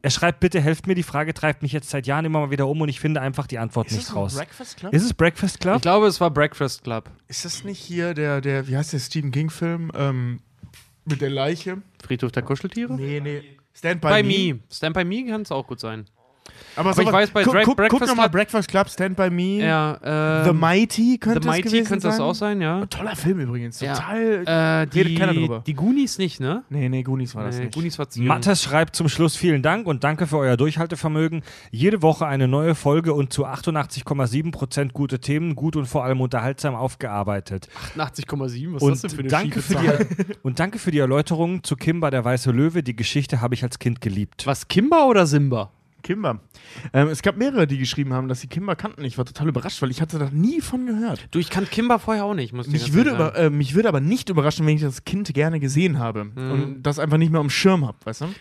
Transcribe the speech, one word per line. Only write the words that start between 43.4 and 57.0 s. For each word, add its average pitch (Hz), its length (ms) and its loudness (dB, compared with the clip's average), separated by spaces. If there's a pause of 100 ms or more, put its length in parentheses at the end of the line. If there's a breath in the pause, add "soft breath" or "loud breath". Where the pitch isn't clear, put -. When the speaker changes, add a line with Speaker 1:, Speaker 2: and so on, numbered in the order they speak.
Speaker 1:
habe 123 120 0
ich 123 100 -2
als 120 160 -6
Kind 120 220 -2
geliebt. 101 440 -4
Speaker 3:
Was, 135 220 -2
Kimba 294 380 6
oder 208 200 8
Simba? 135 460 2 (300)
Speaker 2:
Kimba. 175 380 -2 (540 loud breath)
Ähm, 143 160 6
es 151 120 -4
gab 196 140 2
mehrere, 233 320 2
die 139 100 -2
geschrieben 131 360 -2
haben, 131 160 -2
dass 127 100 -4
sie 135 80 -14
Kimba 185 280 -4
kannten. 202 280 -10
Ich 123 140 -6
war 127 80 -2
total 151 240 -4
überrascht, 123 320 -4
weil 131 100 -2
ich 135 100 -6
hatte 160 160 -4
da 139 140 -2
nie 233 300 2
von 254 240 -4
gehört. 220 460 -4
Speaker 3:
Du, 170 80 0
ich 170 100 -2
kannte - 200 -4
Kimba 233 280 2
vorher 214 260 -2
auch 208 120 -2
nicht, 120 180 -4
muss 123 140 -6
ich 147 40 -4
Speaker 2:
Mich 151 120 0
Speaker 3:
ganz 147 100 -2
Speaker 2:
würde 240 160 6
Speaker 3:
ehrlich 170 160 2
sagen. - 100 -4
Speaker 2:
aber, 165 120 4
äh, - 20 6
mich 147 260 0
würde 220 140 4
aber 147 100 2
nicht 185 300 0
überraschen, 156 360 2
wenn 151 120 4
ich 151 40 0
das 139 220 -4
Kind 190 300 -4
gerne 156 260 0
gesehen 139 400 2
habe 110 240 -4
Speaker 3:
Mhm. 127 280 -8
Speaker 2:
und 135 320 -4
das 143 160 -2
einfach 151 180 2